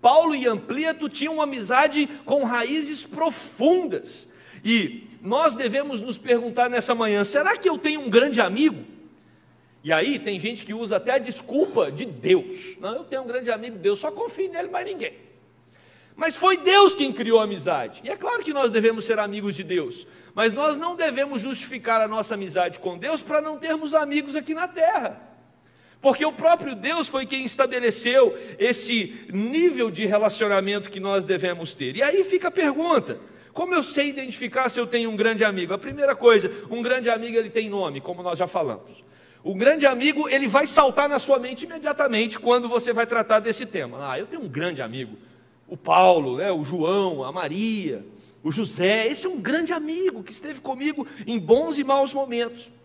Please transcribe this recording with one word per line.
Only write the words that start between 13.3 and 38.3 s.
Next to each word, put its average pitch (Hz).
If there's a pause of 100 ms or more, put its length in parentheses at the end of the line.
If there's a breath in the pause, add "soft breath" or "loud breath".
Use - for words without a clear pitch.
amigo, 220
Deus, 196
só 302
confio 381
nele, 349
mais 359
ninguém." 359 (1000 soft breath)
Mas 320
foi 381
Deus 370
quem 277
criou 226
a 214
amizade. 156
E 247
é -
claro 453
que 311
nós 269
devemos 220
ser 220
amigos 202
de 190
Deus, 170 (300 loud breath)
mas 220
nós 294
não 349
devemos 277
justificar 226
a 220
nossa 214
amizade 180
com 175
Deus 285
pra 294
não 311
termos 311
amigos 285
aqui 302
na 339
terra. 339 (800 soft breath)
Porque 277
o 311
próprio 311
Deus 277
foi 269
quem 269
estabeleceu 247 (220 loud breath)
esse 233
nível 254
de 196
relacionamento 202
que 196
nós 196
devemos 175
ter. 135
E 247
aí 359
fica 370
a -
pergunta, 302 (320 loud breath)
como 359
eu 330
sei 285
identificar 262
se 240
eu 240
tenho 233
um 220
grande 220
amigo? 190
A 196
primeira 277
coisa, 220 (180 loud breath)
um 233
grande 240
amigo, 226
ele 220
tem 220
nome, 165
como 175
nós 175